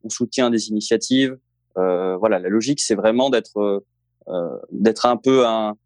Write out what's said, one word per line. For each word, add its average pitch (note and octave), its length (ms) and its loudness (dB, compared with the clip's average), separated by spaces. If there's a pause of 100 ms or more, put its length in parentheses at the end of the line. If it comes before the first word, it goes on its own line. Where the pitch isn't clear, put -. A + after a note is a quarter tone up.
On A2 40 -12
soutient A#2+ 400 -2
des A2 220 -2
initiatives. B2+ 680 0 (380)
Euh, F#2 400 0
voilà, G#2 220 2
la F2+ 100 -4
logique, A2+ 320 0
c'est - 140 0
vraiment A2 340 2
d'être, A2+ 300 -2
euh, G2+ 260 -2 (440)
euh, E2+ 280 -6 (160)
d'être A2 320 2
un A#2+ 140 2
peu C3 280 4
un A2 400 -2